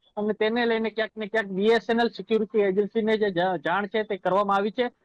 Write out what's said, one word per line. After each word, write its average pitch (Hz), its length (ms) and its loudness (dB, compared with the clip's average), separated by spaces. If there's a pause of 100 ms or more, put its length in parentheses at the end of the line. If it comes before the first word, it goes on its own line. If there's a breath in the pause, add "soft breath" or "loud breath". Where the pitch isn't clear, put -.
(180)
અને 208 160 -2
તેને 226 320 0
લઈને 226 240 0
ક્યાંક 214 280 -4
ને 214 100 -8
ક્યાંક 220 200 -2
બી 196 180 -2
એસ 226 240 4
એન 233 100 2
એલ 240 80 2
સિક્યુરિટી 220 520 -2
એજન્સીને 208 580 2
જે 202 140 0
જા-, 180 260 0
જાણ 170 280 -2
છે 214 180 -4
તે 208 140 -6
કરવામાં 196 400 0
આવી 202 140 0
છે. 247 200 -4 (140)